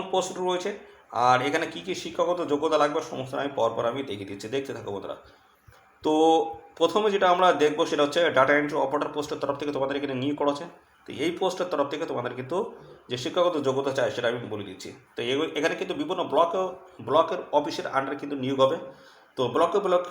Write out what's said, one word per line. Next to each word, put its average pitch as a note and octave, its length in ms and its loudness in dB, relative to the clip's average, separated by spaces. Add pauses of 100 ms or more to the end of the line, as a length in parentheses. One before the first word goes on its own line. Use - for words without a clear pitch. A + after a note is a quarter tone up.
(120)
পোস্ট F3+ 260 -2
রয়েছে F3+ 420 -4 (320)
আর B2 260 4 (100)
এখানে D#3+ 260 0
কী F3 60 -10
কী F3 160 -6
শিক্ষাগত E3+ 440 -2 (100)
যোগ্যতা D3+ 280 2
লাগবে D3 320 2
সমস্ত C3 260 -8
আমি C#3 200 -2
পরপর A2+ 300 0
আমি C3 180 -2
দেখিয়ে G2+ 260 -8
দিচ্ছি, G2+ 180 -10
দেখতে C3+ 260 -4
থাকো A2 180 -10
বন্ধুরা। F#2+ 240 -8 (920)
তো D#3 80 4 (640)
প্রথমে G3+ 360 2
যেটা F#3+ 180 4
আমরা F3+ 240 6
দেখবো D3 320 2
সেটা D3+ 180 2
হচ্ছে D3 260 2
ডেটা C3+ 280 6
এন্ট্রি D3 220 0
অপারেটর C#3+ 360 0
পোস্টের D3 220 -4
তরফ C3+ 200 0
থেকে D3 140 -4
তোমাদের C3+ 260 -2
এখানে C#3 160 -4
নিয়োগ C#3 240 -2
করা C#3+ 120 2
হচ্ছে। D3 140 -2 (420)
তো - 80 -12
এই D3 180 -2
পোস্টের F3+ 400 -2
তরফ C#3+ 180 -4
থেকে D#3+ 160 -6
তোমাদের B2 280 -6
কিন্তু B2+ 240 -6 (520)
যে B2 80 -6
শিক্ষাগত E3+ 380 0 (120)
যোগ্যতা C3+ 240 0
চাই B2 200 0
সেটা A#2+ 160 -2
আমি A#2+ 120 -2 (100)
বলে G#2 140 -8
দিচ্ছি। F#2 260 -14 (260)
তো B2 60 -6
এগু-, C#3 340 -2
এখানে D#3+ 200 0
কিন্তু F#3 180 -6
বিভিন্ন D#3 300 -4
ব্লকে, E3+ 400 2 (440)
ব্লকের D#3+ 300 2 (140)
অফিসের D3+ 340 0 (120)
under C#3+ 240 -2
কিন্তু C#3+ 140 -6
নিয়োগ C3 260 -2
হবে। D3 160 4 (580)
তো B2+ 120 0
ব্লকে E3 320 2
ব্লকে F3+ 320 0